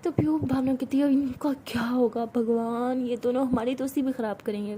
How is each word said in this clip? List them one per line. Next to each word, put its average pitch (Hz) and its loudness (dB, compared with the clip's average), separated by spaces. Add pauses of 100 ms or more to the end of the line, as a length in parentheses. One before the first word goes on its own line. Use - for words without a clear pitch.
तो 349 2
फिर 302 2
वो 311 2
भावना 262 0
कहती 269 -2
है, 285 4
इनका 269 0 (140)
क्या 240 -4
होगा 233 2
भगवान, 233 0
ये 247 -2
दोनों 247 0
हमारी 247 0
दोस्ती 269 -2
भी 262 2
ख़राब 220 -2
करेंगे। 208 -4